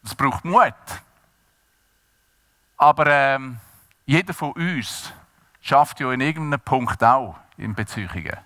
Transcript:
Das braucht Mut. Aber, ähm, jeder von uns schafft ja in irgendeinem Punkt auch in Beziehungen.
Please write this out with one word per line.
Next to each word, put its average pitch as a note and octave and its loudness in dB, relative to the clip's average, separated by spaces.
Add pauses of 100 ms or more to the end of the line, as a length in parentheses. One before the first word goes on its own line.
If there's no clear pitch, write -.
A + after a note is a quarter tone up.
Das - -14
braucht - -2
Mut. F3 4 (2000)
Aber, D3 4
ähm, C3+ 2 (480)
jeder F#3 2
von D3 -6
uns E3 -6 (540)
schafft C#3+ 2
ja C3 -2
in B2+ -2
irgendeinem D3+ -2
Punkt A#2+ -2
auch A#2+ 2 (220)
in G#2 -8
Beziehungen. F#2+ -8